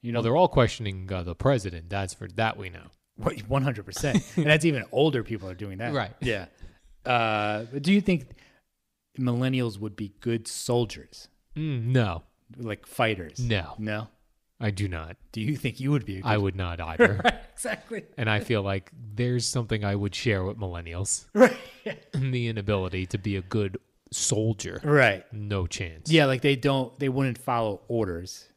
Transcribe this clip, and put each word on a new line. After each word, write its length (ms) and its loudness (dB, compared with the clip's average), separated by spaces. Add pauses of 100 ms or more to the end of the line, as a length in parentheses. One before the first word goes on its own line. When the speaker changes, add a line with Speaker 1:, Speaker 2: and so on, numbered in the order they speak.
Speaker 1:
You 120 -6
Speaker 2:
Well, 60 2
Speaker 1:
know, 40 0
Speaker 2:
they're 140 4
all 100 8
questioning, 640 2
uh, 120 -2
the 120 -6
president. 540 0
That's 240 -4
for, 220 -12
that 220 2
we 120 -10
know. 160 -18 (320)
Speaker 1:
What, 220 -2 (100)
one 140 2
hundred 220 -2
percent. 460 0
Speaker 2:
<laughs> 60 -6
Speaker 1:
And 80 2
that's 180 6
even 280 2
older 320 4
people 260 -8
are 60 -10
doing 240 -10
that. 140 -4
Speaker 2:
Right. 280 -2
Speaker 1:
Yeah. 240 -4 (600)
Uh, 680 2
but 80 -6
do 100 2
you 100 8
think 260 0 (920)
millennials 600 0
would 160 -6
be 240 -10
good 280 -2
soldiers? 800 -2 (280)
Speaker 2:
Mm, 320 -2
no. 360 2 (340)
Speaker 1:
Like 280 -8
fighters? 540 -2
Speaker 2:
No. 380 0
Speaker 1:
No? 300 -6 (520)
Speaker 2:
I 120 0
do 160 -2
not. 300 -8 (140)
Speaker 1:
Do 100 -6
you 140 0
think 240 -4
you 120 0
would 140 2
be 120 -8
a 40 -10
good 60 -4
Speaker 2:
I 100 4
would 180 2
not 260 -4
either. 400 -4
Speaker 1:
<laughs> 20 -6
Right, 100 4 (200)
exactly. 520 -8 (120)
Speaker 2:
And 120 -2
I 100 2
feel 240 0
like 280 -4 (240)
there's 300 0
something 380 -2
I 120 0
would 200 -2
share 280 0
with 140 -4
millennials. 720 -6
Speaker 1:
<laughs> 40 -20
Right. 240 6 (560)
Speaker 2:
In 180 0
the 160 0
inability 600 0
to 100 -4
be 200 -2
a 40 -2
good 360 -2 (340)
soldier. 720 -2
Speaker 1:
Right. 480 6
Speaker 2:
No 360 -2
chance. 440 -6
Speaker 1:
Yeah, 140 8
like 160 2
they 140 4
don't, 440 0
they 100 0
wouldn't 280 0
follow 500 -2
orders. 680 -4